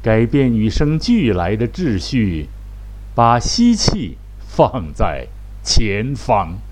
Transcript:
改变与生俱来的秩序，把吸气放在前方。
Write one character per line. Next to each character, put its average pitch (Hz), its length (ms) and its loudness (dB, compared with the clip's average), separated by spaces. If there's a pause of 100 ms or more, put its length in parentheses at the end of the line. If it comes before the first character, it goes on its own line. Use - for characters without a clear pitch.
改 113 240 4
变 127 300 2
与 107 140 2
生 151 280 2
俱 160 360 2
来 90 240 0
的 117 100 -2
秩 120 320 -2
序， 90 480 -2 (680)
把 117 240 4
吸 233 380 2
气 - 420 -2 (220)
放 104 540 0
在 73 340 -2 (340)
前 110 540 2
方。 98 420 0 (140)